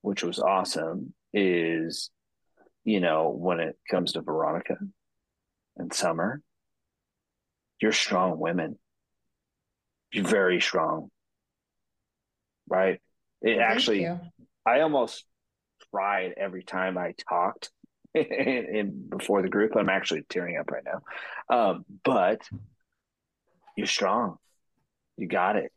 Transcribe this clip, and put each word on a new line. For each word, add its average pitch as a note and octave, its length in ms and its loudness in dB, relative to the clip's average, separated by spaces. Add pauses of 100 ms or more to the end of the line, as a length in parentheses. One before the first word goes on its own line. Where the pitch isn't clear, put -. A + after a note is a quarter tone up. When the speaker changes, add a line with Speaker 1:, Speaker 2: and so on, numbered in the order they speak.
Speaker 1:
which G2+ 220 -2
was F2 160 -4
awesome, F2+ 720 -2 (220)
is, E2+ 760 0 (720)
you G#2+ 160 2
know, D#2+ 300 2
when E2+ 300 0
it D#2+ 160 -4 (140)
comes F2+ 240 0
to E2 80 -4
Veronica D#2 540 -2 (1000)
and - 140 -8
Summer, F2+ 500 -2 (1400)
you're G#2+ 100 4
strong F2+ 460 2
women. E2+ 400 -2 (1300)
You're G2 160 -2
very F#2 340 4
strong, D#2+ 480 0 (1600)
right? F#2 320 2 (400)
It A2 160 4
Speaker 2:
Well, - 0 -
thank A2 140 4
Speaker 1:
actually, A2 320 2
Speaker 2:
you. F3 160 -4 (460)
Speaker 1:
I B2 160 6
almost C#3+ 440 0 (640)
cried G2 460 -2
every F#2 260 -6
time F#2 360 -2
I F2 140 -4 (160)
talked F2+ 420 -2 (200)
<laughs> - 220 -20
in, D#3 140 2
in, A2+ 840 -2
before G2 320 0
the F#2+ 80 0
group. G#2 260 2
I'm G2 140 4
actually F#2 400 0
tearing F2 280 -4
up - 120 -6
right - 160 -8
now. - 160 -6 (540)
Um, G2+ 300 2 (200)
but G#2+ 360 2 (1300)
you're G#2 120 -4
strong. G2+ 500 0 (800)
You F#2 100 -6
got F#2+ 280 2
it. - 220 -2